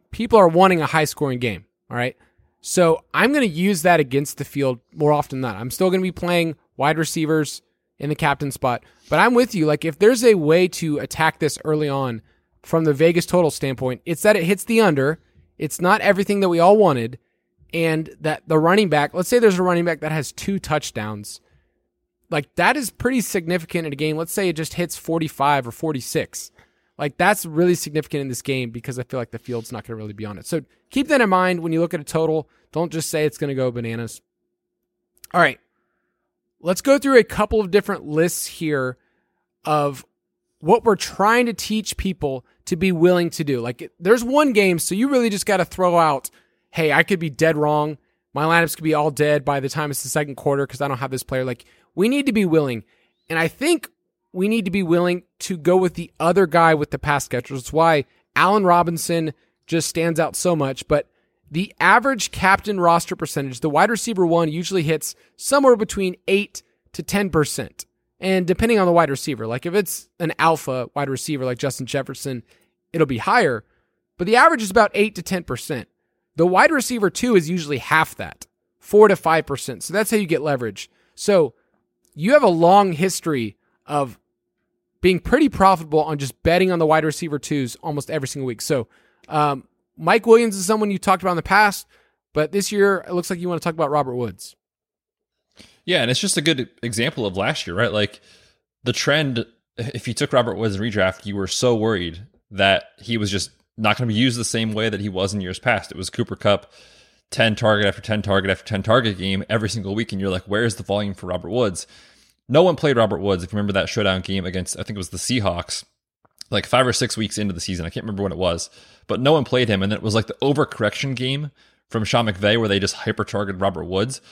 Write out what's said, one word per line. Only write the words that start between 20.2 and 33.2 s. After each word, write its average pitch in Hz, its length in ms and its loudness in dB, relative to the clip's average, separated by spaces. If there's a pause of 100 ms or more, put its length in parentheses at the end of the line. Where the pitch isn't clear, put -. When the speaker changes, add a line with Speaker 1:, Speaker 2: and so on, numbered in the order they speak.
Speaker 1:
two - 280 -6
touchdowns. 107 840 -6 (880)
Like, 151 260 -6
that 202 200 4
is 262 140 -4
pretty 247 320 -2
significant 170 640 -4
in 139 60 -6
a - 20 -8
game. 156 220 -2
Let's 165 160 -6
say 196 160 0
it 160 80 -4
just 160 180 -6
hits 175 220 -4
forty-five 147 680 -2
or 117 60 -8
forty-six. - 800 -6 (480)
Like, 147 180 -8
that's 185 280 0
really 170 300 2
significant 151 460 -6
in 135 60 -6
this 123 140 -8
game 131 280 -4
because 120 300 -10
I 123 40 -8
feel 131 160 -8
like 117 120 -10
the 113 80 -14
field's 117 320 -10
not 110 140 -12
gonna 113 120 -12
really 107 160 -12
be 107 120 -12
on 104 120 -12
it. - 80 -20
So 160 160 -6 (300)
keep - 160 -2
that 285 140 4
in 208 80 4
mind 185 320 2
when 165 100 -4
you 160 80 0
look 170 140 -2
at 165 60 -6
a 143 40 -12
total. 160 460 -2 (220)
Don't 160 200 -4
just 160 180 -6
say 151 160 0